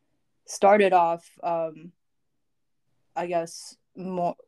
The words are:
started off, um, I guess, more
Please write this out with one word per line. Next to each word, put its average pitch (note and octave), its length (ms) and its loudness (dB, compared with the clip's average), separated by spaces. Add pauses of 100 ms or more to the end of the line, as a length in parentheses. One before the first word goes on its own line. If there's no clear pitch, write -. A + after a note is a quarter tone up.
(460)
started G3 460 4
off, E3+ 360 2 (140)
um, E3 480 -6 (1300)
I F3 100 -4
guess, E3+ 500 -6 (200)
more F3+ 400 -6 (100)